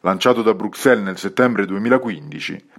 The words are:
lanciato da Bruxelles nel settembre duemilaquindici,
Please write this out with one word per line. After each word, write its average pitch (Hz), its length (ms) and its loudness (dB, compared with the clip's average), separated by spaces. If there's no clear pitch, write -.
lanciato 110 420 2
da 107 120 4
Bruxelles 104 500 2
nel 92 120 -6
settembre 101 480 0
duemilaquindici, 98 1120 -4